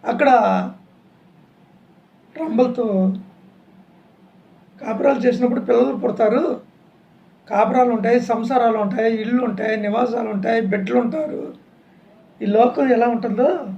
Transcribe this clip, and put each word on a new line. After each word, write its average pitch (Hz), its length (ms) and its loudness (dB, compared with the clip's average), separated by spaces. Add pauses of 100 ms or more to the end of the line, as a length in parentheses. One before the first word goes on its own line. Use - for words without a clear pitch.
అక్కడ 277 220 0 (2000)
రంభలతో 226 720 0 (1700)
కాపురాలు 262 380 0
చేసినప్పుడు 247 420 0
పిల్లలు 247 360 2
పుడతారు, 240 640 0 (920)
కాపురాలు 233 400 4
ఉంటాయి, 226 300 2
సంసారాలు 233 580 0
ఉంటాయి, 220 420 0
ఇళ్ళు 247 240 0
ఉంటాయి, 214 320 -4
నివాసాలు 226 520 -2
ఉంటాయి, 214 320 -2
బిడ్డలు 202 400 0
ఉంటారు. - 540 -6 (880)
ఈ 214 40 -4
లోకం 247 460 2
ఎలా 233 140 2
ఉంటుందో 240 520 -2 (200)